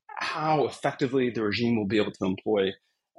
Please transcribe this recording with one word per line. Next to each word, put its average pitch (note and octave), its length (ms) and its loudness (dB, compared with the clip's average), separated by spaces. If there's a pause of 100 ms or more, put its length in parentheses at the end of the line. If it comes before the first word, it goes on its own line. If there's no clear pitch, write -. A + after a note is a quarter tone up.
(200)
how D#3 460 0
effectively C3 640 0
the A2 140 -2
regime A#2 320 0
will G#2 120 0
be G#2+ 100 0
able G2+ 160 2
to F#2+ 120 -4
employ, G2 460 0 (480)